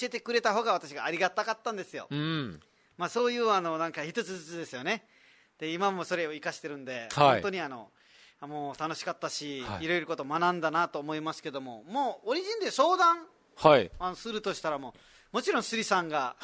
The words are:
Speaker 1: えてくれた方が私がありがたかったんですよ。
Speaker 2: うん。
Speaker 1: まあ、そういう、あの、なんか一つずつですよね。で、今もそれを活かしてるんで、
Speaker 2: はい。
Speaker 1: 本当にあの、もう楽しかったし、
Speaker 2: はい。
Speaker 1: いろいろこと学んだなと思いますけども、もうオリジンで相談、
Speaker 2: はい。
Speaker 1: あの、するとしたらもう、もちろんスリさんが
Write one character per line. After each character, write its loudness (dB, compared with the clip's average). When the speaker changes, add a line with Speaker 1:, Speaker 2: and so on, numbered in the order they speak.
Speaker 1:
え -2
て -8
く -4
れ 4
た 4
方 2
が 2
私 -2
が -6
あ 0
り -2
が 4
た -2
か -2
っ -4
た -4
ん -8
で -6
す -12
よ。 -10
Speaker 2:
う -4
ん。 -4
Speaker 1:
ま -4
あ、 -6
そ 0
う 2
い -2
う、 2
あ 4
の、 -2
な -2
ん -10
か -6
一 -4
つ -10
ず -14
つ -10
で -6
す -12
よ -8
ね。 -2
で、 -6
今 0
も -4
そ -4
れ 0
を -6
活 -8
か -4
し -14
て -8
る -10
ん -14
で、 -8
Speaker 2:
は 8
い。 10
Speaker 1:
本 2
当 -2
に -4
あ -4
の、 -12
も -8
う -8
楽 -2
し -8
か -4
っ -8
た -4
し、 -6
Speaker 2:
は -6
い。 -4
Speaker 1:
い -2
ろ 2
い 0
ろ -8
こ -4
と -4
学 2
ん -6
だ 2
な 2
と -6
思 -4
い -4
ま -4
す -16
け -8
ど -6
も、 -12
も -4
う -4
オ 2
リ -2
ジ -4
ン -6
で -2
相 6
談、 6
Speaker 2:
は 10
い。 -2
Speaker 1:
あ -4
の、 -8
す -8
る -4
と -2
し -10
た -2
ら 0
も -10
う、 -2
も 0
ち 2
ろ 4
ん 0
ス -2
リ 0
さ 2
ん -4
が -2